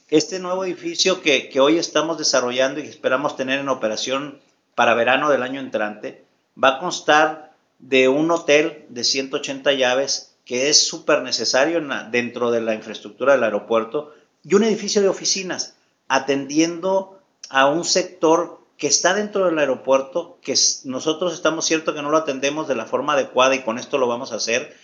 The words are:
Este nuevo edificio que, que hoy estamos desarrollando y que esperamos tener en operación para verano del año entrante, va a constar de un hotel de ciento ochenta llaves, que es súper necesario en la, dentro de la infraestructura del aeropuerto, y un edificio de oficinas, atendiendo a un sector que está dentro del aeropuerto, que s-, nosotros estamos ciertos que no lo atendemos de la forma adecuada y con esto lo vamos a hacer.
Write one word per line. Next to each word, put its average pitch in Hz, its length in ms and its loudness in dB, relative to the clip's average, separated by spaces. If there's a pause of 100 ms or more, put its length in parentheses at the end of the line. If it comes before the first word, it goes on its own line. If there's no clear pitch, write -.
(100)
Este 156 280 2
nuevo 185 260 -4
edificio 180 580 -2
que, 135 260 0
que 135 100 -4
hoy 147 180 6
estamos 160 420 0
desarrollando 131 600 0
y 143 60 -8
que 117 40 -14
esperamos 131 460 -2
tener 131 240 -2
en 139 100 -6
operación 131 720 -4 (360)
para 117 180 4
verano 127 340 2
del 131 140 2
año 131 160 -6
entrante, 117 640 -6 (380)
va 135 140 4
a - 20 -8
constar 156 720 0 (280)
de 131 260 4
un 151 240 2
hotel 160 600 0
de 120 120 -10
ciento 135 360 -2
ochenta 139 340 -2
llaves, 131 720 -2
que 127 240 -2
es 147 180 4
súper 160 360 -2
necesario 131 560 0
en 151 100 -6
la, 110 160 -6
dentro 120 480 -2
de 117 80 2
la 113 140 -2
infraestructura 110 580 -2
del 127 100 4
aeropuerto, 113 720 -2 (300)
y 156 100 -2
un 208 80 6
edificio 208 400 0
de 196 60 4
oficinas, 175 640 -6 (320)
atendiendo 160 1120 -2 (300)
a 135 180 4
un 160 180 0
sector 170 760 0 (180)
que - 80 -6
está 175 280 2
dentro 208 320 -2
del 165 120 0
aeropuerto, 135 840 0
que 139 100 -6
s-, - 360 0
nosotros 156 460 -2
estamos 160 300 -2
ciertos 160 280 -2
que 147 100 -6
no 143 80 -4
lo 156 80 4
atendemos 147 500 -2
de 135 80 0
la 113 100 -6
forma 139 280 0
adecuada 131 420 2
y 131 60 -4
con 117 180 -4
esto 135 180 -4
lo 127 80 0
vamos 120 240 -4
a 92 60 -6
hacer. 120 480 -4